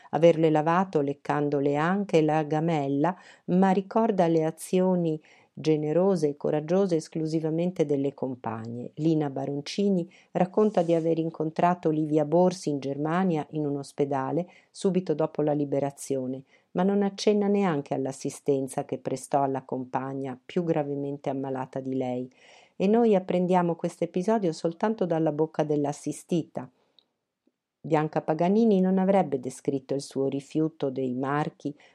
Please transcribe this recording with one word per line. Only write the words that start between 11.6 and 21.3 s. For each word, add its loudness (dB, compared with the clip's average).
Livia 2
Borsi 2
in 0
Germania -2
in -2
un -2
ospedale -2
subito 0
dopo -2
la 2
liberazione, -4
ma 0
non 2
accenna 0
neanche 0
all'assistenza -4
che -8
prestò -2
alla -2
compagna -8
più -4
gravemente -4